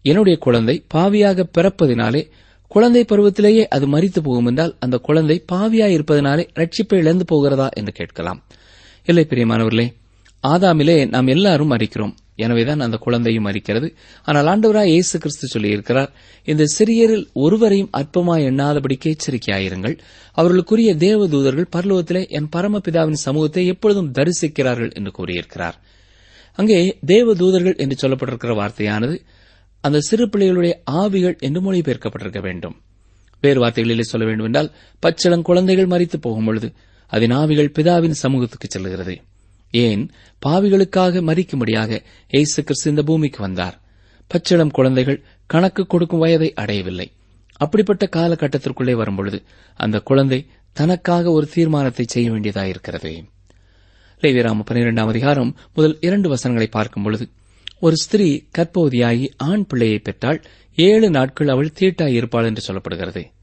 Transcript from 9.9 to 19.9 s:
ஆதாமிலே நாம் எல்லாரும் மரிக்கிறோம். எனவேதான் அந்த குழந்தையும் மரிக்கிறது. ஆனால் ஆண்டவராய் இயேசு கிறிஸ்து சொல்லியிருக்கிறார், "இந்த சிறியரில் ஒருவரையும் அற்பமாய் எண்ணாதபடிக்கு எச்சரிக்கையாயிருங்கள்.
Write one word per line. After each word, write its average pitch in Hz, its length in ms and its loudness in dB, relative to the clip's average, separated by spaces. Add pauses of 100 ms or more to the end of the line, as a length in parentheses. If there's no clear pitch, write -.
ஆதாமிலே 160 600 4
நாம் 127 180 2
எல்லாரும் 151 440 2
மரிக்கிறோம். 107 440 -4 (200)
எனவேதான் 117 440 0
அந்த 113 180 -4
குழந்தையும் 113 480 -2
மரிக்கிறது. 107 500 -4 (280)
ஆனால் 151 360 2
ஆண்டவராய் 214 260 2
இயேசு 170 340 2
கிறிஸ்து 139 400 -8
சொல்லியிருக்கிறார், 104 500 -2 (340)
"இந்த 151 220 0
சிறியரில் 220 680 2
ஒருவரையும் 196 640 2
அற்பமாய் 165 480 0
எண்ணாதபடிக்கு 139 680 -2
எச்சரிக்கையாயிருங்கள். 98 840 -4 (360)